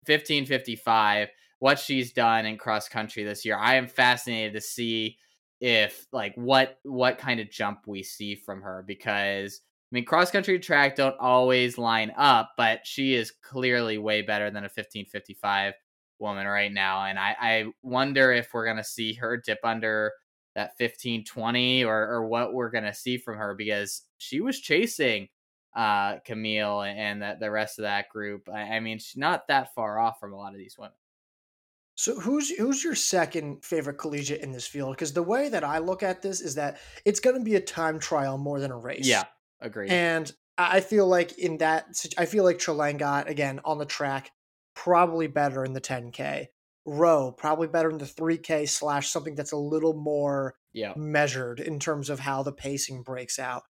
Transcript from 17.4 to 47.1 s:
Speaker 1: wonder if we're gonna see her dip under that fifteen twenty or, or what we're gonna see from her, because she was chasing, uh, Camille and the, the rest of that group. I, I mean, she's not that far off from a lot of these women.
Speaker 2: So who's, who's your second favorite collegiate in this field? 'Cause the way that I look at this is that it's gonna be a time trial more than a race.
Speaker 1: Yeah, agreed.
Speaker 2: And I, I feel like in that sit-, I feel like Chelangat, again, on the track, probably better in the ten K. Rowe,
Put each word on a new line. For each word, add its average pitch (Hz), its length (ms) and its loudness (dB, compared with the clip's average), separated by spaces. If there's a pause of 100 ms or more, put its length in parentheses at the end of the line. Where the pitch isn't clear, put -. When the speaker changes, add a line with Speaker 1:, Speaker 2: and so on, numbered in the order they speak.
Speaker 1:
wonder 131 500 2
if 120 220 0
we're 113 120 -2
gonna 110 180 -2
see 110 300 -6
her 120 240 -4
dip 110 260 -4
under 110 500 0 (420)
that 104 220 -6
fifteen 117 460 -4
twenty 123 600 0
or, 110 120 2
or 113 320 0
what 117 260 0
we're 120 180 -2
gonna 107 220 -4
see 123 240 -4
from 113 200 -10
her, 104 180 -6
because 104 480 -4 (140)
she - 240 -4
was 262 180 -2
chasing, 147 680 0 (460)
uh, 104 500 0
Camille 107 560 -2
and 104 400 -4
the, 101 180 -6
the 107 120 -4
rest 107 280 -2
of 107 40 -4
that 101 260 -2
group. 104 400 -10
I, 107 280 -6
I - 20 0
mean, 113 180 -6
she's - 200 -14
not 151 300 -2
that 135 280 0
far 110 240 -2
off 113 200 0
from 101 140 -14
a 98 40 -16
lot 98 160 -14
of 98 60 -18
these 95 180 -18
women. - 200 -18 (1000)
Speaker 2:
So - 220 -2
who's, 277 300 0
who's 262 340 0
your 330 120 -2
second 156 680 0
favorite 143 340 -4
collegiate 147 440 -6
in 139 100 -8
this 123 160 -10
field? 139 300 -6
'Cause 147 160 -4
the 175 100 0
way 240 260 0
that 190 140 -2
I 151 140 -2
look 175 260 -2
at 185 180 -2
this 190 200 -4
is 147 140 -6
that 143 240 -4 (260)
it's 202 140 4
gonna 254 240 4
be 214 120 2
a 190 60 6
time 160 380 -2
trial 139 380 0
more 143 220 -2
than 139 120 -2
a 123 60 -8
race. 135 280 -8
Speaker 1:
Yeah, 110 200 4 (340)
agreed. 107 320 -6
Speaker 2:
And 165 400 2 (260)
I, 175 200 4
I 196 40 8
feel 196 260 4
like 175 300 4
in 160 200 -2
that 160 380 2
sit-, - 220 -6
I 175 80 4
feel 196 200 4
like 175 120 6
Chelangat, 147 720 0
again, 143 380 -2
on 156 120 -2
the 147 80 -4
track, 139 460 -4 (440)
probably 170 520 4
better 139 380 0
in 131 80 -6
the 131 80 -6
ten 120 300 -8
K. 143 380 -6 (360)
Rowe, 151 460 4